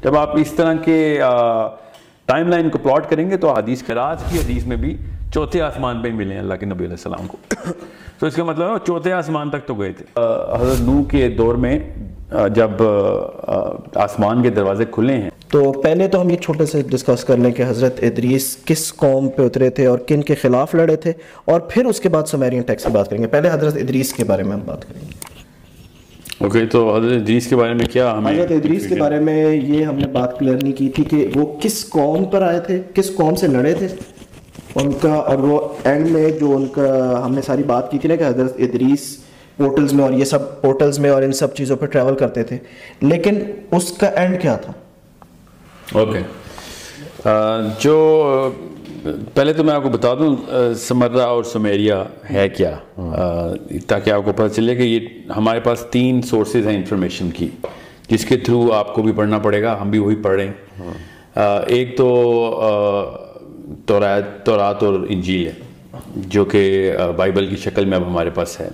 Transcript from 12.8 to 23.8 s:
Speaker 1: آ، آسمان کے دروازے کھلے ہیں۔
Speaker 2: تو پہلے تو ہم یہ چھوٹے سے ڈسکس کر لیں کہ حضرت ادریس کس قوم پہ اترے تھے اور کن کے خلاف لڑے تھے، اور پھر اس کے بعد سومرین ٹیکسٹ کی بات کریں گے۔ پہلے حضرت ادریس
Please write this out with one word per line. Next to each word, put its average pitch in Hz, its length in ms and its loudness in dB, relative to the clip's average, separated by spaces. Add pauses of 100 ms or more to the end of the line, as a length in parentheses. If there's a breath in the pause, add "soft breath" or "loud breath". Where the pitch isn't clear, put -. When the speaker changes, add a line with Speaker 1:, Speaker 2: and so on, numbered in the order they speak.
Speaker 1:
آ، - 80 -2 (400)
آسمان 107 480 2
کے 123 80 4
دروازے 101 400 2
کھلے 117 220 0
ہیں۔ 104 180 -2 (200)
Speaker 2:
تو 139 220 4
پہلے 165 360 2
تو 185 120 2
ہم 180 100 2
یہ 175 60 2
چھوٹے 160 300 -2
سے 147 160 -2
ڈسکس 127 420 -2
کر 131 120 2
لیں 123 140 4
کہ 120 120 -2
حضرت 127 400 0
ادریس 123 640 0
کس 156 300 -2
قوم 135 340 2
پہ 135 140 0
اترے 127 280 2
تھے 127 160 2
اور 123 120 4
کن 147 240 0
کے 147 120 0
خلاف 135 400 0
لڑے 165 220 4
تھے، 165 160 -2 (320 loud breath)
اور 170 160 4
پھر 220 240 0
اس 220 160 0
کے 196 80 2
بعد 160 140 2
سومرین 127 400 0
ٹیکسٹ 117 240 -2
کی - 60 -2
بات 104 180 2
کریں 107 120 -2
گے۔ 113 40 -2
پہلے 151 260 2
حضرت 151 240 0
ادریس 131 360 -2